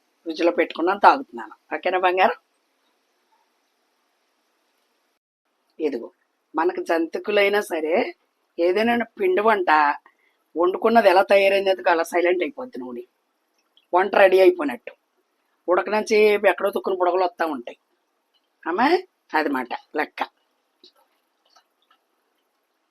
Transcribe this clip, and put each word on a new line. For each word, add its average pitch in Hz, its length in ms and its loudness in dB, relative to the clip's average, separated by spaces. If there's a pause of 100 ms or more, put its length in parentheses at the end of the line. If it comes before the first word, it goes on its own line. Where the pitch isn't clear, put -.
(240)
ఫ్రిడ్జ్లో 165 280 -2
పెట్టుకున్నాను, 170 480 -4
తాగుతున్నాను. 139 760 0
ఓకేనా 180 240 -4
బంగారం? 185 360 2 (3500)
ఇదిగో 135 320 -6 (440)
మనకు - 280 -4
జంతికలైనా 202 800 -2
సరే, 180 540 -4 (440)
ఏదైనా 208 460 0 (140)
పిండి 185 220 0
వంట 202 300 0 (840)
వండుకున్నది 196 520 2
ఎలా 185 120 4
తయారైంది, 196 680 2
అలా 165 140 2
సైలెంట్ 175 400 0
అయిపోద్ది - 360 -12
నూనె. 247 220 -14 (920)
వంట 190 220 0
రెడీ 190 240 6
అయిపోయినట్టు. 180 540 2 (760)
ఉడకనంచి 208 500 -2 (320)
ఎక్కడో 190 200 -2
తుక్కున 196 240 -6
బుడగలు 180 300 0
వస్తా 175 220 -4
ఉంటాయి. 139 320 -10 (880)
అమ్మా, 247 300 0 (360)
అది 156 160 -2
మాట 127 240 -6 (220)
లెక్క. - 280 -6 (2750)